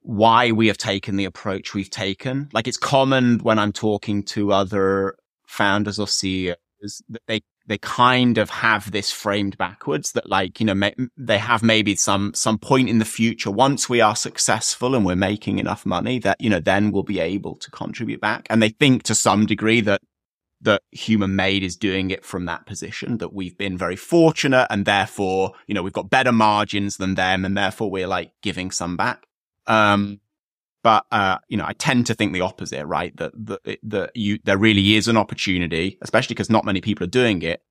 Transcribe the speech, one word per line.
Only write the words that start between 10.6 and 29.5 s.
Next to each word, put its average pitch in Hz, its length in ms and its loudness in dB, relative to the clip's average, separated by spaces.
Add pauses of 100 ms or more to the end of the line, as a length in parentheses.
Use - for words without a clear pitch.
you 110 60 0
know, 101 80 2
may-, 101 200 0 (220)
they 113 220 0
have 110 240 0
maybe 107 320 2
some, 101 400 -2
some 110 240 0
point 131 300 2
in 113 100 2
the 110 60 2
future, 110 460 -2
once 120 360 0
we 120 140 2
are 107 160 4
successful - 800 -2
and 113 100 2
we're 90 100 0
making 98 440 -2
enough - 260 -4
money, 98 360 -4
that, 98 200 0
you 117 80 -2
know, 101 100 2
then 98 320 2
we'll 95 120 -2
be 95 180 -4
able 85 360 -6
to - 140 -18
contribute - 500 -10
back. 107 280 -4
And 113 140 4
they 107 80 4
think 131 340 2
to 113 100 -2
some 104 300 4
degree 110 380 0
that, 101 180 0 (640)
that 104 200 2 (100)
Human 101 420 0
Made 98 300 0
is 90 120 -6
doing 95 340 -2
it - 140 -8
from 90 200 -8
that 87 220 -8
position, 104 520 -10
that - 140 -10
we've 92 260 -10
been 98 180 -6
very 90 200 -4
fortunate 151 720 4
and 101 140 0
therefore, 95 680 0 (140)
you 107 80 -6
know, 95 80 -2
we've 95 100 -6
got - 160 -6
better 131 220 2
margins 104 680 2
than 95 160 -2
them 92 300 0
and 98 120 -2
therefore 101 340 -2
we're, 92 180 -4
like, 90 240 -4 (100)
giving 92 300 -6
some 87 240 -6
back. 107 300 -4 (400)